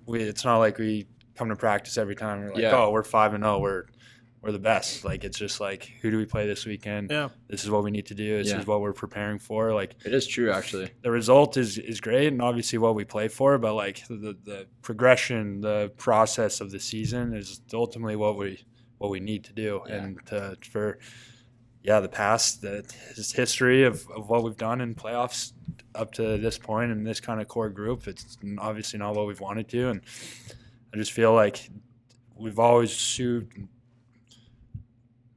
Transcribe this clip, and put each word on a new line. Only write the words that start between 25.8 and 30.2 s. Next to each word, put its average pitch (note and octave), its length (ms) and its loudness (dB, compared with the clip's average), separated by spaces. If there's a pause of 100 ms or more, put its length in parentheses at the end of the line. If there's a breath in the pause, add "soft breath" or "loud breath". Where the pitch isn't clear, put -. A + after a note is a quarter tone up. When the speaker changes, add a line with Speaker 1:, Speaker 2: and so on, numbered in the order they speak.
Speaker 1:
up A2 180 -6
to A2 240 -2
this A2 220 -2
point A#2 320 -2
in G#2+ 120 -4
this A2 160 -6
kinda A2 260 -6
core A2 240 -4
group, G#2 380 -6
it's - 360 -16
n-, G2+ 180 -8
obviously G#2+ 380 -8
not G#2 160 -4
what G#2 120 0
we've G2 140 -8
wanted G#2 280 -6
to. B2 200 0
And G#2 120 -4 (920 loud breath)